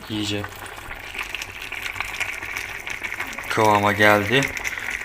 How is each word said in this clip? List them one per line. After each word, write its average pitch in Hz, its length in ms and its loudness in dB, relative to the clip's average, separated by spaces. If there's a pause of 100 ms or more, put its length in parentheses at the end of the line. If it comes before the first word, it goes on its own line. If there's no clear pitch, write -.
İyice 104 320 -2 (3000)
kıvama 104 420 6
geldi. 104 500 8 (640)